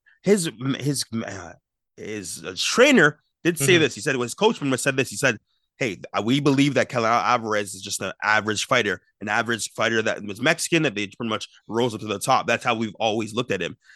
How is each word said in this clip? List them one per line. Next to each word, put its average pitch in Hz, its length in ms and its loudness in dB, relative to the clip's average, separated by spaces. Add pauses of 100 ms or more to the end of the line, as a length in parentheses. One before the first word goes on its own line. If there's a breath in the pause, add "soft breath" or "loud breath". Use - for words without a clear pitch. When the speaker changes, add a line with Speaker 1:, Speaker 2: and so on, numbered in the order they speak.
(240 soft breath)
Speaker 1:
his, 180 260 2 (300)
his, 135 260 -2 (200)
uh, 92 280 -12 (440)
his, 98 460 -10
uh, 95 140 -10
trainer 226 640 6 (240)
did 170 140 0
say 160 160 4
Speaker 2:
Mm-hmm. 165 80 6
Speaker 1:
this. 139 140 2
He 101 60 -12
said, 139 140 -2
his 120 180 -4
coach 226 260 2 (200)
said 135 180 -2
this. 127 120 0
He 104 80 -12
said, 123 200 2 (400)
"Hey, 107 220 -4 (140)
uh, 101 80 0
we 127 180 2
believe 139 340 4
that 117 160 2
Canelo 117 160 0 (180)
Alvarez 107 500 0
is 95 80 -16
just 98 200 -8
an 98 100 -6 (120)
average 107 420 2
fighter, 107 360 0 (200)
an 104 80 -6
average 113 440 -2
fighter 113 280 0
that 104 220 -2
was 101 180 -10
Mexican, 160 420 0
that 117 120 -2
they 104 120 -4
pretty 113 220 -8
much 107 180 -4 (200 soft breath)
rose 113 260 -2
up 104 80 -8
to 107 60 -10
the 101 120 -2
top. 107 280 0
That's 117 160 0
how 120 120 0
we've 110 240 -4
always 110 340 -2
looked 123 180 -4
at 95 100 -4
him." 80 160 -8 (180 soft breath)